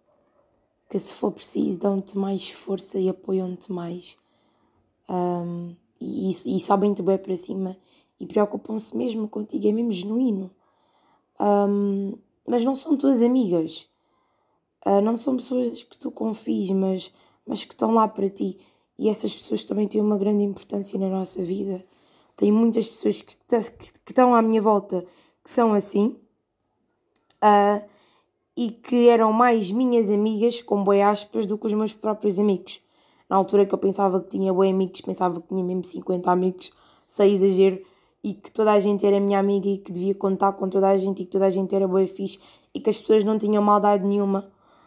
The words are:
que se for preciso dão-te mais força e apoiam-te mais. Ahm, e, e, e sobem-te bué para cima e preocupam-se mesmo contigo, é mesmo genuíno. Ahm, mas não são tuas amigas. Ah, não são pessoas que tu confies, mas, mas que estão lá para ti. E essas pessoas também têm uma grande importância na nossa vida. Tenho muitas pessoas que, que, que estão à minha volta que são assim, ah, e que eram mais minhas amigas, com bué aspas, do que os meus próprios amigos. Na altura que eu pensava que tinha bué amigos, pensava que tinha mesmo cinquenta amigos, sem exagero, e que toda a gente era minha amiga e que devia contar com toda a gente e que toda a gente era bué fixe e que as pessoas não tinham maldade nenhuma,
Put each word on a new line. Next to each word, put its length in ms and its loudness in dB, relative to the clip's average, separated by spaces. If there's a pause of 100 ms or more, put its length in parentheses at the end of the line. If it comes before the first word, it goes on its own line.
(920)
que 80 -6
se 160 -8
for 160 -4
preciso 480 -6
dão-te 400 -4
mais 320 -6
força 480 -8
e 100 0
apoiam-te 640 -6
mais. 480 -12 (880)
Ahm, 680 -6 (240)
e, 300 -4
e, 260 -4
e 40 -2
sobem-te 400 0
bué 160 2
para 200 -6
cima 400 -8 (420)
e 80 -12
preocupam-se 720 -4
mesmo 320 -4
contigo, 400 -4
é 40 4
mesmo 200 -2
genuíno. 580 -2 (880)
Ahm, 760 0 (320)
mas 180 0
não 100 0
são 220 -2
tuas 260 2
amigas. 640 0 (960)
Ah, 160 4
não 160 0
são 200 -2
pessoas 480 -4
que 120 -20
tu 140 -10
confies, 600 -4
mas, 400 -2 (340)
mas 180 -6
que 80 -16
estão 200 0
lá 160 6
para 200 -4
ti. 300 -6 (400)
E 100 0
essas 260 -2
pessoas 300 -6
também 220 -2
têm 140 -2
uma 180 2
grande 240 2
importância 560 -6
na 100 -2
nossa 340 -6
vida. 420 -6 (580)
Tenho 140 6
muitas 320 2
pessoas 340 -4
que, 140 -20
que, 560 -4 (120)
que 60 -18
estão 240 4
à 80 6
minha 180 2
volta 460 0 (380)
que 40 -14
são 240 2
assim, 440 0 (1200)
ah, 400 4 (760)
e 160 -2
que 360 4
eram 240 6
mais 380 2
minhas 400 2
amigas, 500 0
com 220 -2
bué 220 4
aspas, 420 -2
do 100 -4
que 120 -6
os 40 -2
meus 200 -2
próprios 480 -4
amigos. 400 -2 (500)
Na 60 2
altura 280 4
que 80 0
eu 60 0
pensava 420 0
que 100 -10
tinha 220 -2
bué 180 4
amigos, 320 -2
pensava 380 -4
que 60 -16
tinha 160 -4
mesmo 220 -4
cinquenta 480 -2
amigos, 400 0 (340)
sem 260 4
exagero, 480 4 (440)
e 100 -6
que 160 -20
toda 220 2
a 80 6
gente 260 0
era 140 4
minha 180 2
amiga 300 0
e 100 -2
que 140 -14
devia 240 -2
contar 380 0
com 140 -4
toda 200 2
a 80 4
gente 260 -4
e 20 -10
que 60 -14
toda 160 2
a 40 4
gente 260 -2
era 100 2
bué 220 0
fixe 320 -10 (340)
e 60 -10
que 100 0
as 80 -2
pessoas 240 4
não 160 0
tinham 240 2
maldade 420 4
nenhuma, 460 0 (360)